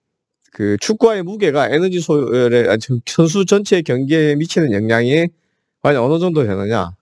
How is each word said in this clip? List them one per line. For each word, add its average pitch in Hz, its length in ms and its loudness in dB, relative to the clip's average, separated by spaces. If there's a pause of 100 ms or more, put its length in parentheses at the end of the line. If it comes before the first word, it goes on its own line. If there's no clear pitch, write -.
(500)
그 101 300 -2
축구와의 220 420 0
무게가 160 460 -2
에너지 175 320 -2
소요에, 123 680 0
아니, 110 140 0
전-, 120 260 -4
선수 170 380 0
전체 202 380 2
경기에 143 520 0
미치는 156 380 0
영향이 120 560 2 (540)
과연 139 200 2
어느 151 160 2
정도 165 260 0
되느냐. 98 580 -2